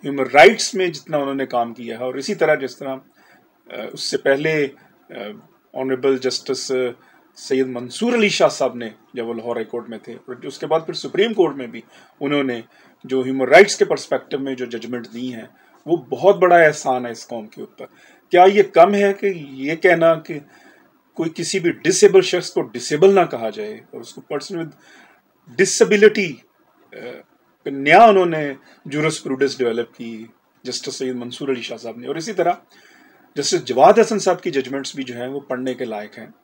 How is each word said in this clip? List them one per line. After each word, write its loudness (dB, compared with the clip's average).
Human -4
rights 6
में -2
जितना -8
उन्होंने -4
काम -4
किया -12
है, -8
और -8
इसी -6
तरह 2
जिस -8
तरह, -10
अ, -12
उससे -6
पहले, 0
uh, -14
Honorable -2
Justice -4
सैयद -2
मंसूर -6
अली 2
शाह 0
साहब -2
ने, -12
जब -8
वो -8
लाहौर -8
हाई -6
कोर्ट -12
में -14
थे, -18
और -18
उसके -12
बाद 0
फिर -12
सुप्रीम -2
कोर्ट 2
में -12
भी -16
उन्होंने -2
जो -2
human -2
rights 8
के 2
perspective -4
में -6
जो -8
judgment -10
दी -12
हैं, -14
वो 0
बहुत 2
बड़ा 6
एहसान 0
है -10
इस -14
कौम -12
के -18
ऊपर। -18
क्या 8
ये 6
कम 6
है 2
कि -4
ये -4
कहना 4
कि -12
कोई -4
किसी -6
भी 0
डिसेबल 4
शख्स -4
को -4
disable 2
ना 4
कहा -6
जाए -12
और -16
उसको -20
person -10
with -8
disability, 4
अ, -16
नया 6
उन्होंने 4
jurisprudence -2
develop -2
की -14
Justice -10
सैयद -6
मंसूर -10
अली -2
शाह -10
साहब -14
ने, -16
और -8
इसी -10
तरह -2
Justice -2
जवाद 6
हसन 2
साहब 0
की -6
judgments -6
भी -10
जो -12
हैं, -10
वो -10
पढ़ने -8
के -8
लायक -10
हैं। -20